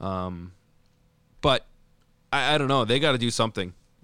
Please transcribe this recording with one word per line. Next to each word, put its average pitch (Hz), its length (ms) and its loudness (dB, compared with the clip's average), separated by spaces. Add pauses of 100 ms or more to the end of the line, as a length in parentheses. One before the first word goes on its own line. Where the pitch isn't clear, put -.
Um, 92 520 -8 (880)
but 135 260 0 (680)
I, 139 220 2
I 151 40 2
don't 139 100 0
know. 135 160 2
They 117 140 2
gotta 139 200 2
do 117 120 0
something 104 420 -2 (320)